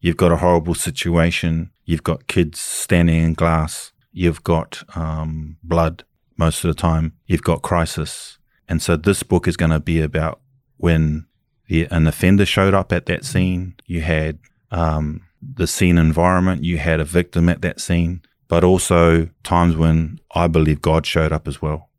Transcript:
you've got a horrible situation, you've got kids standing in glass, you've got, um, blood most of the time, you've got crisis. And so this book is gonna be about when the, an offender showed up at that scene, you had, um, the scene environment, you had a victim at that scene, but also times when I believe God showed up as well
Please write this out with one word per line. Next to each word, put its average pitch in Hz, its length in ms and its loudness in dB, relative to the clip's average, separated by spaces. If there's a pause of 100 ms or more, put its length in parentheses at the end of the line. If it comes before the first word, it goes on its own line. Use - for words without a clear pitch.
you've 85 160 0
got 87 140 4
a 85 60 2
horrible 85 380 2
situation, 85 920 -2 (160)
you've 82 180 -4
got - 240 -6
kids 80 320 -2
standing 85 640 0
in 82 100 2
glass, 80 580 -2 (200)
you've 85 320 -2
got, - 400 -4 (120)
um, 78 680 -6
blood 82 400 -2 (340)
most 82 260 -2
of - 40 0
the 78 120 -2
time, 80 340 0 (120)
you've - 180 -2
got 82 180 0
crisis. - 760 -4 (300)
And 80 140 -4
so 87 140 0
this 95 280 0
book - 240 0
is 85 100 -2
gonna 80 220 2
be 80 220 -2
about 78 380 -4 (380)
when 80 480 0 (420)
the, 82 240 0
an 80 160 2
offender 95 380 2
showed 98 280 2
up 98 180 0
at 90 160 -2
that - 180 -4
scene, 92 500 -2 (100)
you 87 160 -6
had, 78 380 -2 (320)
um, 78 500 -2 (200)
the 110 260 -6
scene 87 300 2
environment, 87 680 2
you 87 140 -2
had 80 220 0
a 78 60 -2
victim 85 440 0
at 85 120 -2
that - 180 -6
scene, 85 420 -2 (260)
but 85 160 2
also 85 680 4 (140)
times 87 340 2
when 80 420 0 (160)
I 85 120 2
believe 80 340 2
God 80 240 2
showed 78 260 0
up 78 160 -4
as 71 140 -8
well 76 380 -6